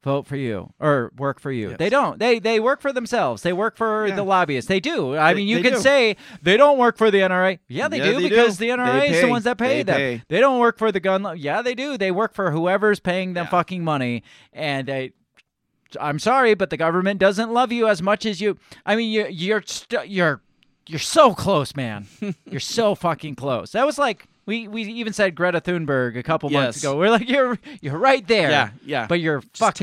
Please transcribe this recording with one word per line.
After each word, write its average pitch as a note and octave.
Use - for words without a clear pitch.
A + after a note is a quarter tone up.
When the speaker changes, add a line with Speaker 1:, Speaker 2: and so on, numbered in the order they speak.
Speaker 1:
vote C#3
for C#3+
you A2+
or C#3
work C3+
for C#3+
you. A2
Speaker 2:
Yes. A#2
Speaker 1:
They F3+
don't. A#3+
They, A#3
they A3
work C4+
for C#4
themselves. G#3+
They F3
work G#3
for G#3+
Speaker 2:
Yeah. F#3+
Speaker 1:
the G3+
lobbyists. F3+
They F#3+
do. E3+
I D#3
Speaker 2:
They, F#3+
Speaker 1:
mean, G3+
you G#3+
Speaker 2:
they F3
Speaker 1:
can B3+
Speaker 2:
do. B3
Speaker 1:
say B3
they F3
don't C#4+
work A#3+
for A3
the G3
N F#3
R F#3
A. F#3
Yeah, E3+
they G#3+
Speaker 2:
Yeah, D3
Speaker 1:
do B3+
Speaker 2:
they E4+
Speaker 1:
because A3
Speaker 2:
do. G#3
Speaker 1:
the A#3+
N B3
R B3
A B3+
Speaker 2:
They C#4+
Speaker 1:
is -
the E3+
Speaker 2:
pay. -
Speaker 1:
ones A#3+
that A#3+
pay C4
Speaker 2:
They C#4+
Speaker 1:
them. F3+
Speaker 2:
pay. B2
Speaker 1:
They E3+
don't C4
work A#3
for A3
the F#3
gun F#3+
lo-, F#3+
yeah, D#3+
they B3
do. C4+
They F#3+
work G#3
for F#3+
whoever's F#3
paying F#3
them F3
Speaker 2:
Yeah. -
Speaker 1:
fucking F3+
money. B2+
And C3+
they, C3+
I'm D3
sorry, A#3+
but F#3+
the D#3+
government F#3
doesn't G#3
love A#3+
you A3+
as F#3
much G3+
as G#3
you, G3+
I G3+
mean, A3+
you, G#3+
you're F#3
st-, -
you're, F3
you're D#3
so C#4
close, D#3
man. A2
Speaker 2:
<laughs> G3+
Speaker 1:
You're D3+
so G#3+
fucking D#3
close. B2
That A#3+
was D4
like, B3+
we, A3
we A3
even A3
said F#3+
Greta F3
Thunberg C#3
a B2
couple D#3
months C3+
Speaker 2:
Yes. -
Speaker 1:
ago. C#3
We're F#3
like, A#3
"You're, B3+
you're C#3+
right C4
there. F#3
Speaker 2:
Yeah, C#3
yeah. C3
Speaker 1:
But F3
you're D#3
Speaker 2:
Just -
Speaker 1:
fucking G#3+